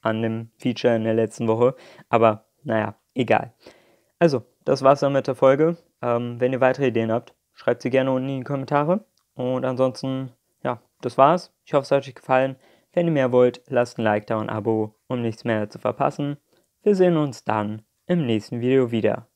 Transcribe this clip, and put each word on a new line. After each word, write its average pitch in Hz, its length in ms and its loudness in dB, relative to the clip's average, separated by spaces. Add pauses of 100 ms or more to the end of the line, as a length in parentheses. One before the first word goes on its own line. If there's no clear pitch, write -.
an 110 200 -2
dem 113 380 -6
Feature 120 360 0
in 113 100 -2
der 113 100 0
letzten 113 340 -2
Woche. 120 260 2 (360)
Aber 110 340 2 (180)
naja, 110 320 -4 (200)
egal. 117 400 0 (640)
Also, 143 240 2 (240)
das 139 160 0
war's 135 180 6
dann 139 140 0
mit 135 120 -2
der 135 80 -4
Folge. 151 440 2 (240)
Ähm, 120 380 -4
wenn 127 120 0
ihr 127 80 -4
weitere 131 280 2
Ideen 113 220 0
habt, 117 240 -4 (200)
schreibt - 260 -2
sie 135 80 -6
gerne 131 240 0
unten 131 160 -4
in 135 120 -6
die 123 40 -12
Kommentare. 147 600 -2 (280)
Und 127 300 -4
ansonsten, 131 680 -4 (320)
ja, 120 200 -6 (180)
das - 160 -6
war's. 160 380 4 (100)
Ich - 80 -10
hoffe, 139 120 2
es - 60 -8
hat 139 160 0
euch 135 80 -18
gefallen. 131 420 -2 (360)
Wenn 175 140 0
ihr 170 60 0
mehr 131 200 0
wollt, 123 340 4
lasst 123 320 -2
ein 117 40 -4
Like 107 240 0
da 117 100 -4
und 110 140 -6
ein 113 40 -6
Abo, 110 400 -4 (120)
um 123 160 -6
nichts 113 220 -6
mehr 107 260 -2
zu - 80 -18
verpassen. 143 580 -4 (460)
Wir 208 120 2
sehen 180 220 4
uns 147 280 -4
dann 107 360 -4 (260)
im 170 200 0
nächsten 117 340 -2
Video 127 300 2
wieder. 110 460 -2